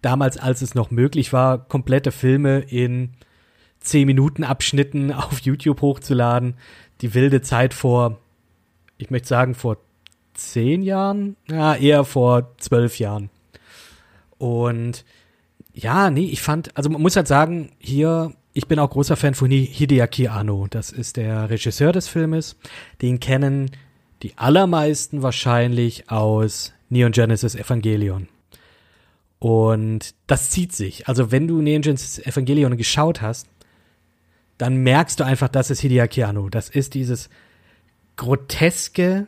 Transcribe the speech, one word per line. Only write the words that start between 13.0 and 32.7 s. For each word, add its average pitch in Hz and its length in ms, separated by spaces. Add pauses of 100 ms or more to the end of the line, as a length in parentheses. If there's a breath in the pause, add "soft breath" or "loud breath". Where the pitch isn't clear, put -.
Und 120 680 (680 soft breath)
ja, 165 360
nee, 151 160
ich - 160
fand, 156 340
also 143 140
man 156 120
muss 185 140
halt 165 120
sagen, 156 500
hier, 160 540 (200)
ich - 160
bin 156 100
auch 143 120
großer 143 260
Fan 139 180
von 131 160
Hi-, 135 160
Hideaki 127 600
Anno. 104 400
Das 110 220
ist - 260
der 110 340
Regisseur 143 420
des 180 160
Filmes. 160 480 (460 loud breath)
Den 123 180
kennen 135 500 (540 loud breath)
die - 120
allermeisten 151 840
wahrscheinlich 120 880
aus 110 640 (160)
Neon 123 240
Genesis 113 420
Evangelion. 104 720 (1120 soft breath)
Und 110 760 (120)
das - 240
zieht 180 220
sich. - 340
Also 120 240
wenn 139 160
du 165 160
Neon 151 200
Genesis 139 360
Evangelion 131 580